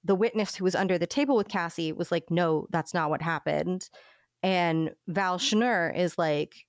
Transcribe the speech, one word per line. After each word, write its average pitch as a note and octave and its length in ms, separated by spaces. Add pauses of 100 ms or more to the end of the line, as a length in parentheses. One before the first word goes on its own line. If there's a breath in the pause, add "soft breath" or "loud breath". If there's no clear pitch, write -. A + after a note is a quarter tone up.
the F#3+ 120
witness G#3+ 400
who F#3+ 100
was F#3 100
under F#3 220
the E3+ 100
table C#4 300
with G3+ 120
Cassie E3+ 440
was - 180
like, E3+ 180
"No, E3 400
that's - 240
not D#3+ 160
what D3+ 120
happened." D#3+ 680 (540 loud breath)
And E3+ 500 (140)
Val F#3 320
Schnur G#3+ 580
is F3 200
like D#3 520